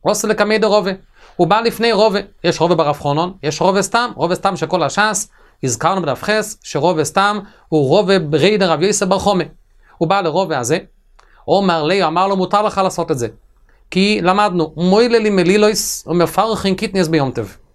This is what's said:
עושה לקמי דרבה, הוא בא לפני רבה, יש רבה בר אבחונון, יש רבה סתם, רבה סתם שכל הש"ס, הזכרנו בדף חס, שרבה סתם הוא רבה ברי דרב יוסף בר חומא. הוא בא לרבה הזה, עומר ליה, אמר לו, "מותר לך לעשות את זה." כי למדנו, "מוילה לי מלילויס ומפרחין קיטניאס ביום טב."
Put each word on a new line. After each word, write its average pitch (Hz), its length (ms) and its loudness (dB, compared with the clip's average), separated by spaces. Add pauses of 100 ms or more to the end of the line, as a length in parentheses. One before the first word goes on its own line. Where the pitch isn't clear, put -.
עושה 202 280 -2
לקמי 208 300 0
דרבה, 202 320 2 (460)
הוא 175 100 2
בא 208 140 2
לפני 233 320 0
רבה, 208 280 2 (240)
יש 170 180 0
רבה 175 120 2
בר 156 160 0
אבחונון, 147 420 -2 (100)
יש 147 200 -4
רבה 190 200 2
סתם, 233 360 -2
רבה 170 160 0
סתם 190 220 -2
שכל 165 260 -2
הש"ס, 202 460 -2 (360)
הזכרנו 156 380 -2
בדף 135 200 -4
חס, 214 400 -4
שרבה 156 420 -2
סתם 202 340 0 (300)
הוא 151 300 2
רבה 196 200 2
ברי 160 400 2
דרב 165 240 2
יוסף 208 240 0
בר 196 120 0
חומא. 196 260 0 (540)
הוא 165 100 0
בא 196 120 2
לרבה 165 380 -2
הזה, 127 200 -2 (680)
עומר 175 380 2
ליה, 175 240 0
אמר 175 200 0
לו, 196 100 0
"מותר 190 260 0
לך 202 220 -2
לעשות 165 260 -4
את 139 80 -2
זה." 117 100 -4 (640)
כי 202 300 2
למדנו, 185 540 0
"מוילה 214 420 2
לי 214 120 2
מלילויס 202 760 2
ומפרחין 185 680 0
קיטניאס 185 340 -2
ביום 147 220 0
טב." 110 160 -6 (280)